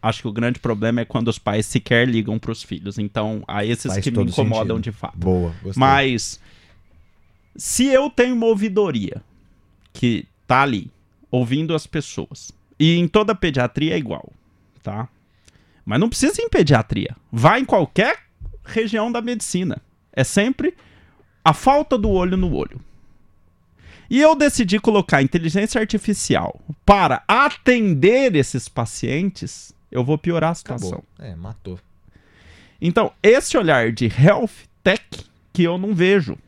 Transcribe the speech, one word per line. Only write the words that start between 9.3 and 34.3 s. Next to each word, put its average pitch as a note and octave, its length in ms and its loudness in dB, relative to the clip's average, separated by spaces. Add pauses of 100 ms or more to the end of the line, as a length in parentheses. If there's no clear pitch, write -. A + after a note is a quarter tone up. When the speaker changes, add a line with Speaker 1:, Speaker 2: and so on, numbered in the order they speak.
Speaker 1:
que A#2 340 -2 (180)
tá B2+ 160 2
ali, B2 300 -2 (400)
ouvindo C3 420 -2
as D#3 140 -4
pessoas, - 640 -10 (280)
e E3 180 4
em F3 100 2
toda G#3+ 260 2
pediatria D#3 600 -2
é - 20 -2
igual, A#2 320 -8 (540)
tá? A2 240 -8 (760)
Mas A2 140 -2
não A3+ 100 2
precisa D#4+ 320 -2
ir A#4 40 -4
em A4+ 40 -6
pediatria. D3 680 2 (160)
Vá D3 280 4
em C4+ 60 -2
qualquer G#3+ 520 0 (480)
região A3 460 -4
da A#3 100 -4
medicina. G#3+ 600 -6 (300)
É C3 120 0
sempre B3+ 500 0 (680)
a D#3+ 100 6
falta C#4 440 2
do G#3+ 120 0
olho F#3 260 2
no F#3 180 0
olho. - 260 -6 (1300)
E B3 120 4
eu D#4 140 8
decidi A#3 440 2
colocar G3+ 420 2
inteligência E3+ 600 0
artificial G3+ 800 -2 (260)
para F#3 420 4
atender A#3 1080 4
esses C3+ 340 0
pacientes, C#3+ 1040 -6 (180)
eu B2 120 -2
vou D3 140 0
piorar D#3+ 320 -2
a E3+ 40 -2
Speaker 2:
Acabou. B2+ 260 -10
Speaker 1:
situação. F2+ 240 -8 (160)
Speaker 2:
É, - 160 -14
matou. F#2 440 -14 (1040)
Speaker 1:
Então, F3+ 300 0 (120)
esse B3 340 4
olhar C#3 340 2
de A#2 140 -4
health D#3+ 460 2 (320)